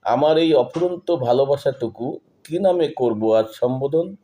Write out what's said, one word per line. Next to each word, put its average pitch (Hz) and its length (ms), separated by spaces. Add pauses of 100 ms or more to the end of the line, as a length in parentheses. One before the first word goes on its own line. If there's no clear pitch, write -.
আমার 147 360
এই 165 160
অফুরন্ত 170 600
ভালোবাসাটুকু 127 1040 (240)
কি 160 160
নামে 180 280
করব 113 460
আজ 110 200
সম্বোধন? 139 720